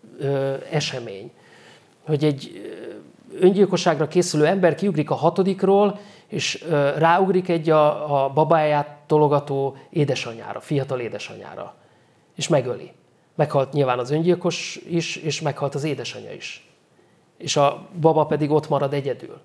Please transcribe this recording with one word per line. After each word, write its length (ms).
ö, 360
esemény. 600
Hogy 180
egy, 380
ö, 120
öngyilkosságra 640
készülő 380
ember 280
kiugrik 360
a 40
hatodikról, 840
és, 360
ö, 340
ráugrik 520
egy 220
a, 540
a 40
babáját 760
tologató 720
édesanyára, 720
fiatal 400
édesanyára. 720
És 120
megöli. 440
Meghalt 380
nyilván 260
az 120
öngyilkos 760
is, 280
és 240
meghalt 340
az 100
édesanyja 480
is. 360
És 180
a 300
baba 260
pedig 240
ott 180
marad 240
egyedül. 520